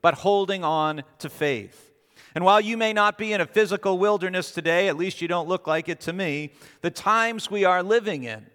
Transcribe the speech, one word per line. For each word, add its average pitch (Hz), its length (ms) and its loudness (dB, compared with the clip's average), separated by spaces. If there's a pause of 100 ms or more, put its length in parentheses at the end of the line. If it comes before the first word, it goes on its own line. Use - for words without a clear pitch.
but 170 120 4
holding 196 500 0
on 156 380 0 (160)
to 151 100 -12
faith. 127 640 -4 (420)
And - 80 -4
while 202 180 8
you 220 180 -2
may 220 160 0
not 208 240 2
be 214 160 -4
in 190 80 0
a 151 40 0
physical 196 520 0
wilderness 185 520 0
today, 175 380 2
at 151 80 0
least 180 240 -4
you 165 80 -4
don't 170 180 -2
look 180 200 -4
like 160 240 -2
it 165 100 -8
to 165 140 -8
me, 151 380 -6 (280)
the 170 100 -4
times 226 600 -2
we 196 160 2
are 180 160 4
living 196 420 0
in 110 300 -10